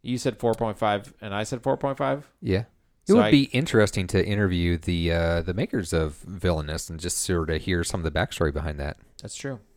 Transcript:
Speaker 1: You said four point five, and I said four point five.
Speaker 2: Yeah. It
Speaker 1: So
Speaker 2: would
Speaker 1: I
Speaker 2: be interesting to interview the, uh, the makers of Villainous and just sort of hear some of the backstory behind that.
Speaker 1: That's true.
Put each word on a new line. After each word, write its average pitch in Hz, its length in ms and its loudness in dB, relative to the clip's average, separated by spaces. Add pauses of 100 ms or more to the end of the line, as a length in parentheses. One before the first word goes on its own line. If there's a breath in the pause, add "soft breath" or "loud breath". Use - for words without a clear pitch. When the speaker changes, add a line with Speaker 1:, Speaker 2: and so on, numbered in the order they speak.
Speaker 1:
You 123 160 -4
said 117 220 -4
four 113 160 2
point 107 240 -4
five, 104 420 0
and 101 140 -8
I 107 80 -2
said 117 180 -6
four 135 160 0
point 139 220 -4
five. 139 280 -2 (140)
Speaker 2:
Yeah. 98 200 0
It 113 40 -8 (440)
Speaker 1:
So 202 80 8
Speaker 2:
would 214 80 8
Speaker 1:
I 214 60 4
Speaker 2:
be 139 140 8
interesting 107 600 2
to 92 180 2
interview 90 520 2
the, 85 340 0
uh, 85 320 2
the 87 120 -4
makers 104 380 -4
of 80 240 0
Villainous 82 720 -4
and 82 100 -10
just 85 200 -4
sort 82 320 0
of 78 100 0
hear 87 220 0
some 87 200 -4
of 78 80 -2
the 82 80 -2
backstory 82 340 0
behind 78 260 -6
that. 71 180 -6 (240)
Speaker 1:
That's - 140 -14
true. 135 240 -10 (180)